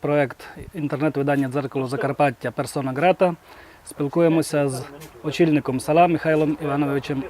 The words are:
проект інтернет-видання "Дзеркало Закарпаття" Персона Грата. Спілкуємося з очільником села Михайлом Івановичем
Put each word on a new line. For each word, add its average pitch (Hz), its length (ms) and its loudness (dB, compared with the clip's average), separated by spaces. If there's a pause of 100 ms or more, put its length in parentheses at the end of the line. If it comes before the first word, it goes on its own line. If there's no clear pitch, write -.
проект 147 460 0 (260)
інтернет-видання 143 760 0
"Дзеркало 135 380 -4
Закарпаття" 131 640 0
Персона 135 400 -4
Грата. 170 440 2 (500)
Спілкуємося 156 840 0
з 131 140 -6 (400)
очільником 151 560 2
села 165 280 4
Михайлом 156 540 2
Івановичем 139 680 -2